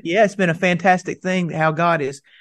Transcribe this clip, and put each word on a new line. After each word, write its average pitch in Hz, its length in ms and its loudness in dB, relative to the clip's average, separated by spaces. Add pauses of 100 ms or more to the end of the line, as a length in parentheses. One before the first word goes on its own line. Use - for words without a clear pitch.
yeah, 180 180 2
it's 202 120 0
been 185 140 0
a 160 40 0
fantastic 180 680 0
thing 180 280 -2
how 160 240 0
God 170 260 0
has 139 220 -6 (200)